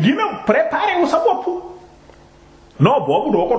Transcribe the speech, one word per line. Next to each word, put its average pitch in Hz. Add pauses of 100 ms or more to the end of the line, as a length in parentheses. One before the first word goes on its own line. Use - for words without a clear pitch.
gën 262
a 415
préparer 359
wu 330
sa 640
bopp. - (1300)
Non, 233
boobu 214
doo 180
ko -